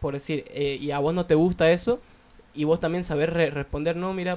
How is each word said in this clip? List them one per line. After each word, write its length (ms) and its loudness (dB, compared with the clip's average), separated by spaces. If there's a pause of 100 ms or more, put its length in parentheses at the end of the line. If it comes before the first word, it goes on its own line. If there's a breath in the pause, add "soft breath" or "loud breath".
por 140 -4
decir, 340 -6
eh, 320 -4
y 100 -4
a 80 -2
vos 160 0
no 100 0
te 120 4
gusta 340 4
eso, 300 2 (560 soft breath)
y 80 -2
vos 160 2
también 240 -2
saber 280 0
re-, 180 2
responder, 460 -4
"No, 180 -4
mira, 220 -4